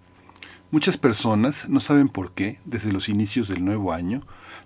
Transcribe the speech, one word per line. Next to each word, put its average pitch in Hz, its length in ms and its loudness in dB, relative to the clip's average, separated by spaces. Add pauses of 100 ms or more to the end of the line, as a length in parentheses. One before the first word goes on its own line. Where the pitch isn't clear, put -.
(720)
"Muchas 156 280 2
personas 113 720 2
no 135 120 2
saben 143 280 4
por - 240 -8
qué, - 320 -4
desde 104 280 -4
los 98 160 -4
inicios 104 400 0
del 92 160 -4
nuevo 98 280 -2
año, 90 280 -4 (440)